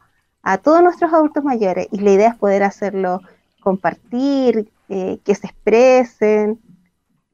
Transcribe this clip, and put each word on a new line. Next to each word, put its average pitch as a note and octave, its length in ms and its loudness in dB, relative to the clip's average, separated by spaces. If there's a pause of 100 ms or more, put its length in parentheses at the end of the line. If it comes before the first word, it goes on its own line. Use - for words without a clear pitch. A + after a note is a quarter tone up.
(420)
a F#3+ 160 -2
todos D#4+ 240 2
nuestros E4+ 320 0
adultos D4+ 300 0
mayores. G#3 480 -2
Y G3+ 80 -8
la G3+ 120 2
idea G3+ 180 4
es A#3+ 60 -10
poder G3+ 280 0
hacerlo F#3+ 580 -4 (400)
compartir, A#3+ 1120 -2 (160)
eh, F#3+ 360 -8
que G3 120 -2
se - 120 -14
expresen, A3+ 1120 0 (760)